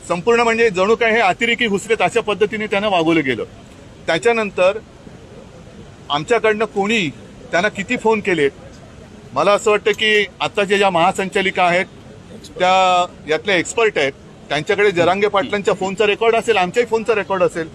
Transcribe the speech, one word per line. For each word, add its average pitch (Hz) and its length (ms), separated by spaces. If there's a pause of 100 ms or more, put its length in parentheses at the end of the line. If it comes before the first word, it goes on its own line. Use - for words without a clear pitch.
संपूर्ण 180 320
म्हणजे 226 300
जणू 220 260
काय 226 160
हे 220 60
अतिरेकी 233 480
घुसलेत 202 340
अशा 208 200
पद्धतीने 214 460
त्यांना 208 220
वागवलं 165 360
गेलं. 117 200 (640)
त्याच्यानंतर 202 720 (1300)
आमच्याकडनं 214 540
कोणी 202 440 (420)
त्यांना 180 180
किती 208 280
फोन 220 240
केलेत, 165 300 (840)
मला 165 200
असं 202 180
वाटतं 208 200
की 214 360 (140)
आत्ताच्या 196 380
ज्या 196 120
महासंचालिका 185 720
आहेत 180 220 (720)
त्या 180 480 (220)
यातल्या 156 280
एक्सपर्ट 202 420
आहेत, 139 140 (360)
त्यांच्याकडे 196 420
जरांगे 180 380
पाटलांच्या 196 460
फोनचा 190 320
रेकॉर्ड 226 280
असेल, 226 220
आमच्याही 185 300
फोनचा 226 280
रेकॉर्ड 190 280
असेल 165 320